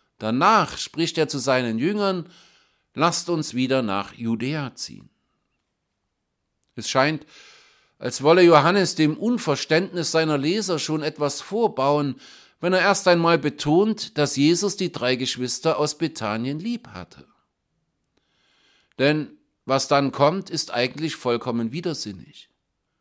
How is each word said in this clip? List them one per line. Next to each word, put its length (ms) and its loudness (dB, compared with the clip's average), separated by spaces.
Danach 580 2
spricht 420 -4
er 100 0
zu 100 -6
seinen 400 0
Jüngern: 500 -2
‚Lasst 380 0
uns 240 -2
wieder 280 0
nach 300 -4
Judäa 640 -6
ziehen.‘“ 340 -14
Es 160 -8
scheint, 360 0
als 240 -4
wolle 200 6
Johannes 540 6
dem 200 2
Unverständnis 960 -2
seiner 260 2
Leser 420 -2
schon 240 -4
etwas 380 -4
vorbauen, 760 0
wenn 120 0
er 80 2
erst 280 2
einmal 300 4
betont, 800 0
dass 180 0
Jesus 400 2
die 160 -2
drei 240 0
Geschwister 640 -2
aus 180 -2
Bethanien 600 -4
lieb 300 -8
hatte. 380 -18
Denn 380 0
was 240 0
dann 240 2
kommt, 360 2
ist 240 -6
eigentlich 440 -4
vollkommen 560 -4
widersinnig. 760 -10